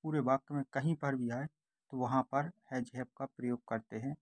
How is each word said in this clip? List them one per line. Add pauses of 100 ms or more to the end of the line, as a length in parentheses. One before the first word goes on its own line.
पूरे
वाक्य
में
कहीं
पर
भी
आए (460)
तो
वहाँ (100)
पर (220)
has
have
का
प्रयोग
करते
हैं।